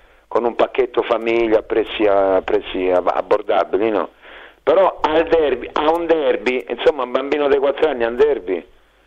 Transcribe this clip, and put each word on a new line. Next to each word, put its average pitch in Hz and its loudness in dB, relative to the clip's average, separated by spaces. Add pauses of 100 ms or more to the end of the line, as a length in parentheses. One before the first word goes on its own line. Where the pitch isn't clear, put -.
(280)
con 113 -2
un 113 -2
pacchetto 120 0
famiglia 113 0
a - -2
prezzi, 107 -2
a 95 2
prezzi 95 -2
ab-, 90 2
abbordabili, 95 -2
no? 95 -2 (520)
Però 170 2
al 160 0
derby, 143 0
a 151 0
un 170 -2
derby, 127 0
insomma, 139 2
un 123 -8
bambino 143 -2
dei 139 4
quattro 143 0
anni 123 -2
a 117 0
un 120 -6
derby, 104 0 (440)